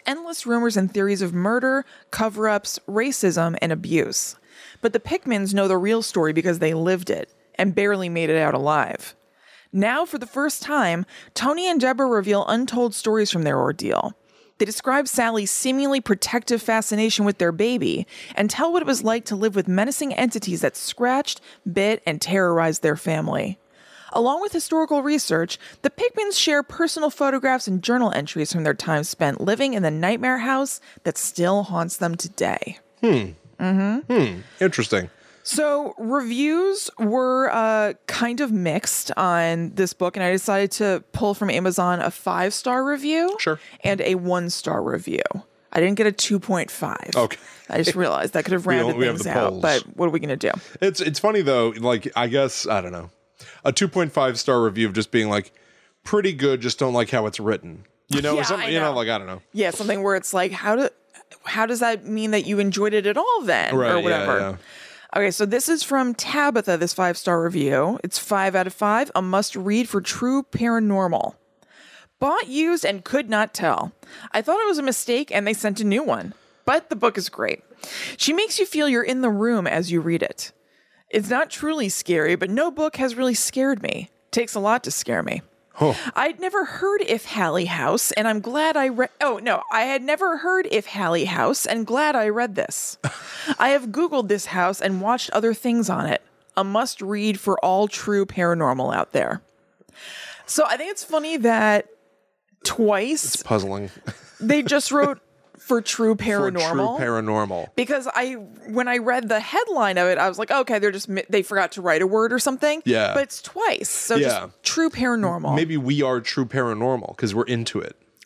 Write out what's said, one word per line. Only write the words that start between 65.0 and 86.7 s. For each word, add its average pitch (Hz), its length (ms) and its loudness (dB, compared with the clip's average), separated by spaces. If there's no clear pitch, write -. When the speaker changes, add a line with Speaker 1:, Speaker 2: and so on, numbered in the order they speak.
Speaker 1:
Okay, 202 160 2
so 208 140 0
this 240 240 0
is 320 140 0
from 262 320 0
Tabitha, 233 600 0
this 170 160 0
five-star 175 500 0
review. 151 600 2
It's - 160 -6
five 190 360 0
out 185 120 2
of 185 60 -6
five, 220 420 2
a 185 60 2
must-read 202 680 0
for 202 120 0
true 269 500 0
paranormal. 208 840 0
Bought 320 280 0
used 311 380 0
and 196 180 -2
could 262 260 -2
not 214 240 0
tell. 170 380 0
I 220 100 0
thought 330 180 0
it 440 80 0
was 349 120 0
a 285 40 -2
mistake 262 480 -2
and 202 140 0
they 214 80 0
sent 208 260 -2
a 220 60 -2
new 208 180 2
one. 180 300 -4
But 302 240 0
the 311 60 -2
book 220 220 0
is 185 120 -6
great. - 340 -4
She - 160 2
makes 427 260 0
you 392 60 2
feel 302 240 0
you're 240 140 2
in 254 180 -2
the 254 80 2
room 208 380 2
as 170 240 -2
you 170 100 2
read 165 220 0
it. - 280 -6
It's 202 200 0
not 262 200 0
truly 294 400 -2
scary, 170 460 2
but 180 140 -4
no 277 220 2
book 302 260 -2
has 262 180 -2
really 254 200 0
scared 262 460 0
me. - 280 -4
Takes 240 240 -2
a 220 40 -2
lot 214 240 2
to - 80 -8
scare 104 320 -2
me. - 180 -4
Speaker 2:
Huh. 147 200 4
Speaker 1:
I'd 302 240 0
never 370 260 0
heard 403 360 -2